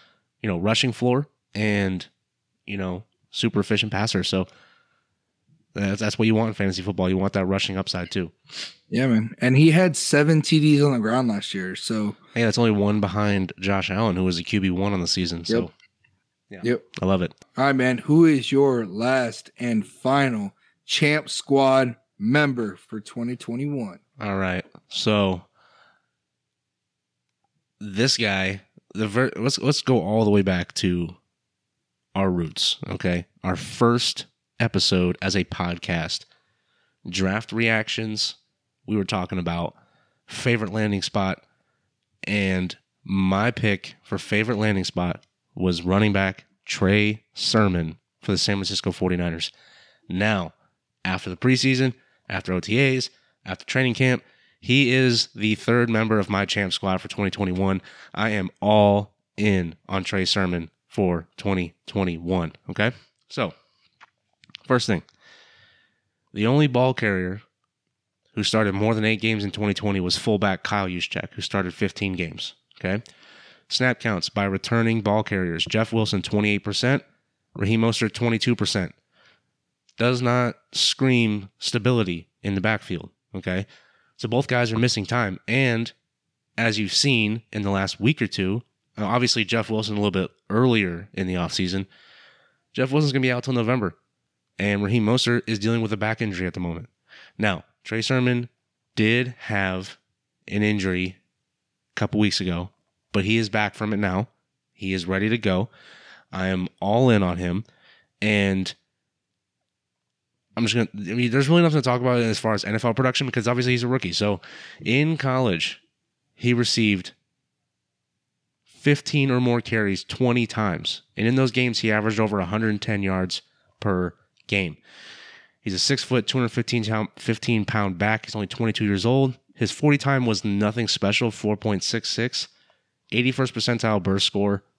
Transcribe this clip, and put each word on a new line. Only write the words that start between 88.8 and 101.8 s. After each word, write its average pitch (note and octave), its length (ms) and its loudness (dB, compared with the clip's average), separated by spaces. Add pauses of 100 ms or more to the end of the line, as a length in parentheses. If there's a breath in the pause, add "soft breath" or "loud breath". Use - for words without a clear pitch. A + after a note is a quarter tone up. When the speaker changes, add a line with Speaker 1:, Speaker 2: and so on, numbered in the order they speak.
Speaker 1:
uh, G#2+ 80 -4
obviously A#2 400 0
Jeff A2 240 -2
Wilson G#2+ 260 -2
a G#2 60 -2
little G#2 120 2
bit F#2 180 0 (180)
earlier G#2 640 2
in G2 140 -4
the F2+ 80 -2
offseason, F2+ 520 -2 (840 soft breath)
Jeff C3 200 -2
Wilson's D3 200 2
gonna C3+ 80 0
be B2+ 120 2
out B2 100 -4
till C3 120 -2
November. A#2 420 0 (640)
And G2+ 260 0
Raheem G#2+ 200 2
Mostert A#2+ 440 2
is A2+ 100 -2
dealing A2+ 240 0
with G#2+ 100 -2
a A2 40 -4
back G#2+ 260 -4
injury F#2 240 -4
at F2 80 -6
the F2+ 60 -8
moment. E2+ 280 -8 (480 loud breath)
Now, G2+ 280 -2 (200)
Trey A2+ 180 -4
Sermon B2 480 0 (460)
did A#2+ 420 2
have F#2+ 600 -4 (480)
an G2+ 160 -2
injury F#2+ 540 0 (800)